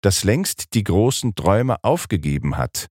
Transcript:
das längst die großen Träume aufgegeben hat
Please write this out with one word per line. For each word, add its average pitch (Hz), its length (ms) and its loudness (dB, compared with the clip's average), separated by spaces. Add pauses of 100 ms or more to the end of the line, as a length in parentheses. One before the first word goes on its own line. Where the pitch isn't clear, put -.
das - 220 0
längst 131 500 -2
die 110 100 2
großen 110 520 0
Träume 117 480 2
aufgegeben 73 720 0
hat - 300 -6 (120)